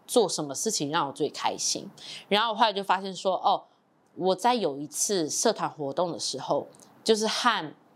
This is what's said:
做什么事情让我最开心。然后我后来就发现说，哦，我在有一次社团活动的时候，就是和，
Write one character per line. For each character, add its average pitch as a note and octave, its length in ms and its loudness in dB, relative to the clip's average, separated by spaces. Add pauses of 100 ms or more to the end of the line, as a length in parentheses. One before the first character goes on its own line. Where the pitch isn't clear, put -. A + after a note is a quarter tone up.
做 E3 220 4
什 D#3 160 -4
么 C#3 100 -8
事 A3 160 -2
情 C#3+ 200 -2
让 D#3 160 0
我 C#3 60 -6
最 C#3+ 180 -2
开 - 260 -4
心。 - 340 -4 (380)
然 G#3 140 4
后 A#3 80 0
我 G#3+ 40 -2
后 A3+ 120 4
来 G#3 60 4
就 G3 120 -4
发 F#3+ 160 2
现 F#3+ 160 -8
说， F#3 200 0
哦， F#3+ 280 2 (500)
我 F#3 220 2
在 A#3+ 180 4
有 E3 220 0
一 D3 100 -8
次 F3 400 -2
社 G3+ 280 2
团 E3 160 -4
活 C#3 200 -6
动 E3+ 220 -2
的 A2 60 -8
时 - 200 -4
候， C#3 300 0 (340)
就 A3 140 4
是 G#3+ 100 0
和， G3 460 0 (240)